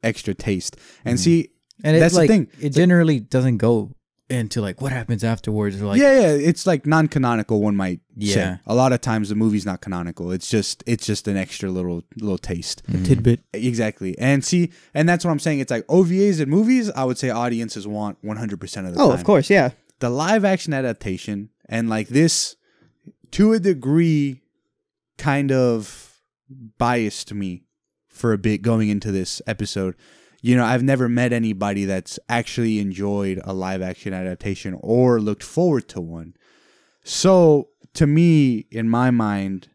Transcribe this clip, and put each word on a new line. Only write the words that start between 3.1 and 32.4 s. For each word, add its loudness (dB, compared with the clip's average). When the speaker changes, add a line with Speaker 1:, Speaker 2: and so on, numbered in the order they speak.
Speaker 2:
doesn't 0
go 2
into, -4
like, -6
what -4
happens -4
afterwards. -2
Or, -4
like, 2
Speaker 1:
Yeah, 6
yeah, 4
it's, 0
like, 0
non-canonical, 2
one 0
might -4
say. -4
Speaker 2:
Yeah. 0
Speaker 1:
A -2
lot 4
of 0
times -2
the -4
movie's 0
not -6
canonical. -8
It's -6
just, -2
it's -4
just -4
an -2
extra -6
little, -4
little -4
taste. -8
Speaker 2:
Mm-hmm. -2
Speaker 3:
Tidbit. 2
Speaker 1:
Exactly. -4
And 0
see, 0
and 2
that's 0
what 0
I'm -2
saying. -2
It's -6
like -4
O 4
V 2
As 0
and -2
movies, 2
I -2
would -2
say -4
audiences -4
want -8
one -8
hundred -8
percent -10
of -8
the -2
Speaker 4:
Oh, 6
Speaker 1:
time. 0
Speaker 4:
of -8
course, 2
yeah. 4
Speaker 1:
The -2
live 0
action 0
adaptation -6
and, -2
like, -4
this, 0
to 4
a 2
degree, 0
kind 0
of -2
biased -2
me -8
for -4
a 0
bit -2
going 2
into -4
this -6
episode. -6
You 2
know, 2
I've 0
never 2
met 0
anybody -2
that's -6
actually -2